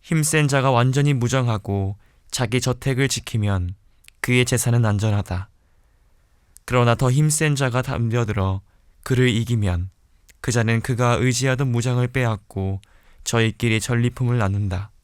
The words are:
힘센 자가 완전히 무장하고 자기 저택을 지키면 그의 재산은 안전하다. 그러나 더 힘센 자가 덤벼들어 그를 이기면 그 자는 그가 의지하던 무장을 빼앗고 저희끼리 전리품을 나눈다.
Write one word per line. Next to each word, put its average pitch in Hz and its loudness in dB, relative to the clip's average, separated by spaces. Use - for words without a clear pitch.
힘센 156 0
자가 135 2
완전히 131 2
무장하고 113 -2
자기 123 -2
저택을 127 -2
지키면 98 -2
그의 123 2
재산은 120 2
안전하다. 101 -2
그러나 120 4
더 123 0
힘센 151 0
자가 127 0
덤벼들어 113 -2
그를 127 2
이기면 107 -2
그 - -4
자는 113 2
그가 120 0
의지하던 127 0
무장을 123 0
빼앗고 101 -4
저희끼리 113 0
전리품을 120 0
나눈다. 101 -2